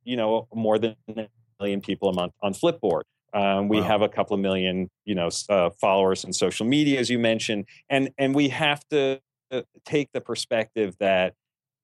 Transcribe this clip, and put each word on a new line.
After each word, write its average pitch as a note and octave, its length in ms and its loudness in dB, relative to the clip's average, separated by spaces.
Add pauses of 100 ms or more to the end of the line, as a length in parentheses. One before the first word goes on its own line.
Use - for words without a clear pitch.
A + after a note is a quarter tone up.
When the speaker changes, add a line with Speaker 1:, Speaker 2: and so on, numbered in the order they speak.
Speaker 1:
you B2 140 -6
know, A2 360 0
more A2 260 2
than A2 180 -2 (200)
a A2 120 -8 (320)
million G2+ 200 -2
people G2 280 -2
a F#2 60 2
month F2 180 -4 (100)
on G2+ 100 -2
Flipboard. G#2+ 500 0 (300)
Um, G2+ 360 2
we G#2+ 100 2
Speaker 2:
Wow. F#2+ 80 0
Speaker 1:
have G#2 160 2
a G#2 60 2
couple G2+ 260 -2
of G2 60 0
million, F#2+ 500 0 (140)
you G2+ 100 -4
know, F2 120 0
s-, - 220 -6
uh, F#2 220 4
followers F#2+ 540 2
on F#2 80 -10
social G2 340 -2
media, C#3 320 2
as A#2+ 120 -2
you B2 80 0
mentioned. A2+ 480 0 (220)
And, C3+ 300 0
and C3+ 160 0
we D3 140 4
have C#3+ 400 -2
to, C3+ 320 0 (300)
uh, C3 120 -4 (220)
take D#3 280 -2
the B2+ 80 -6
perspective A2 800 -4
that, F#2 360 0 (500)